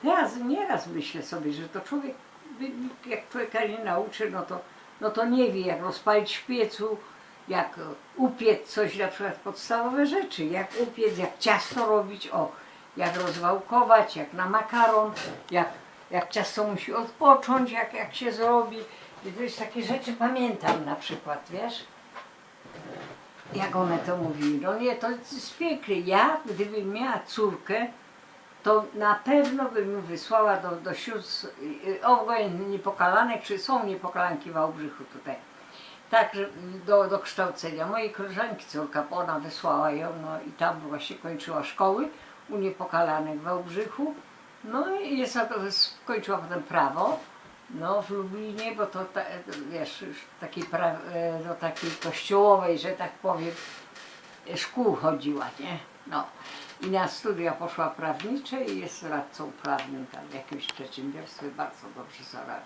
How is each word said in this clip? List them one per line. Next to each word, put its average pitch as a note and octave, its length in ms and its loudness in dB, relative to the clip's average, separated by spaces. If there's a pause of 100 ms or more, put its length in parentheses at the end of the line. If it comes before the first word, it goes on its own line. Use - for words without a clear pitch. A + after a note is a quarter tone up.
Nieraz, C#4 320 4
nieraz B3 500 0
myślę E3 360 -6
sobie, D3+ 300 -4
że D#3+ 160 -8
to F#3+ 120 -8
człowiek, C#4 340 -4 (440)
by-, B3 500 -8
jak - 200 -6
człowieka A3 360 -2
nie G#3+ 140 -4
nauczy, G3+ 520 -2
no F#3 100 -4
to, F3+ 180 -8 (420)
no G#3+ 80 2
to A3 160 0
nie A#3+ 260 6
wie, F#3+ 100 0
jak F3+ 200 0
rozpalić G#3 560 2
w - 80 -10
piecu, A3 520 0 (500)
jak, F3 300 -2
e, E3 40 -10 (340)
upiec A3+ 580 4
coś, G#3 240 2
na G3 100 0
przykład F#3+ 280 -4
podstawowe A#3 680 0
rzeczy, C#4+ 400 0
jak F#3 220 -2 (120)
upiec, A3+ 380 2
jak - 220 -2
ciasto A3+ 460 2
robić, G#3 420 2
o, - 240 0 (460)
jak F3 200 0
rozwałkować, F#3+ 1000 6
jak D3 180 -6
na F#3 160 -2
makaron, A3 600 4 (400)
jak, F3 160 4 (440)
jak F3+ 180 0
ciasto G#3+ 340 -2
musi G#3 300 -4
odpocząć, B3+ 800 6
jak, A3+ 220 -2
jak A3 220 -6
się A#3+ 160 -2
zrobi. A3+ 480 4 (460)
I F#3+ 60 -8
to G3 100 -8
jest A#3+ 180 -6
takie A3 240 -6
rzeczy, A#3+ 300 -4
pamiętam A3+ 720 0
na D3+ 100 -2
przykład, D3+ 540 -8
wiesz, A3 340 -6 (1700)
jak F#3+ 220 -2
one F3 220 2
to F3+ 200 -2
mówiły. D3+ 440 0
No G3 180 0
nie, B3 160 2
to A#3 140 -2
jest - 480 -10
piękne. D4+ 380 0
Ja, G3 500 6
gdybym G3+ 480 -2
miała A#3 320 -2
córkę, G#3 640 0 (760)
to G#3+ 280 6
na G#3 220 4
pewno C4+ 500 4
bym G#3+ 280 0
ją G3+ 80 -4
wysłała F#3+ 560 4
do, F#3 140 -4
do E3+ 220 -6
sióstr, G#3 540 -6 (140)
y, D3+ 280 -6
y, F#3+ 160 0
obojętnie A3 600 4
niepokalanek, G3 800 4
czy G3 160 -4
są A#3+ 260 0
niepokalanki F3+ 640 -2
w E3 40 -10
Wałbrzychu D#3 500 -2
tutaj. C3 320 -10 (720)
Także G#3 400 4 (360)
do, G3+ 220 8
do F#3+ 120 2
kształcenia. E3+ 680 -4
Mojej G#3+ 240 -2
koleżanki G3 540 -4
córka, D3 440 -4
bo E3+ 60 -6
ona E3+ 240 -2
wysłała D3+ 520 0
ją, D#3 180 -4 (120)
no D#3 260 -6
i - 40 -10
tam E3+ 280 0
właśnie D3 360 -8
kończyła D#3+ 480 -6
szkoły G3 460 2 (400)
u G#3 80 -4
niepokalanek E3 840 0
w D3+ 40 -12
Wałbrzychu. F3+ 720 -4 (480)
No D4 320 -2
i D4 220 -2
jest, B3 200 -2 (680)
skończyła G3+ 340 -2
potem E3 260 -4
prawo, E3 560 2 (500)
no, F3+ 320 0
w G3 80 -6
Lublinie, G#3 680 -6
bo G#3+ 100 0
to, F#3+ 200 -6
ta, F#3+ 160 -6 (500)
wiesz, E3 300 -6
już D3 160 -12 (220)
takiej E3+ 240 -8
pra-, E3 320 0 (180)
e, E3 300 -2
do E3+ 120 -6
takiej E3 360 -4 (120)
kościołowej, F#3+ 760 6
że E3+ 120 -4
tak F#3 200 -6
powiem, E3+ 400 -2 (1000)
e, F3 80 -6
szkół A3+ 380 2
chodziła, C#3+ 500 0 (140)
nie? E3+ 180 -8 (300)
No. C#3+ 180 -4 (560)
I F#3 60 -6
na F#3 200 2
studia E3+ 440 -2
poszła E3 380 -2
prawnicze A#3+ 760 -4
i G3+ 160 -4
jest E3+ 240 -10
radcą D3 480 -6
prawnym C3+ 560 -4
tam - 200 -14
w C#3+ 60 -16
jakimś C#3 340 -10
przedsiębiorstwie, C#3 800 -12
bardzo C3+ 480 -10
dobrze B2+ 280 -18
zarabia. A#2+ 420 -12